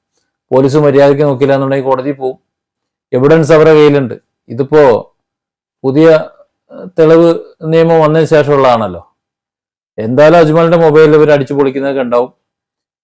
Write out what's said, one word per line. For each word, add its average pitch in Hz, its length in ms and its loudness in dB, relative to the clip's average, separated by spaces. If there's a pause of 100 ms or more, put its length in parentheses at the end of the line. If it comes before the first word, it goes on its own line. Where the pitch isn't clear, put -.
(500)
പോലീസ് 131 260 0
മര്യാദയ്ക്ക് 143 480 2
നോക്കില്ല 139 300 -2
എന്നുണ്ടെങ്കിൽ 135 320 -4
കോടതിയിൽ 135 300 -6
പോവും. 131 220 -10 (760)
എവിഡൻസ് 147 400 0
അവരുടെ 156 220 4
കയ്യിലുണ്ട്. 143 400 0 (340)
ഇതിപ്പോ 135 340 -2 (1040)
പുതിയ, 147 240 0 (640)
ഏഹ്, 190 140 -18 (120)
തെളിവ് 165 300 2 (360)
നിയമം 165 360 0
വന്നതിന് 156 300 0
ശേഷമുള്ളതാണല്ലോ. 131 720 0 (960)
എന്തായാലും 143 400 2
അജ്മലിന്റെ 165 400 0
മൊബൈലിൽ 156 360 2
ഇവർ 151 180 2
അടിച്ചു 143 220 -2
പൊളിക്കുന്നതൊക്കെ 135 480 -4
ഉണ്ടാവും. 120 300 -4 (720)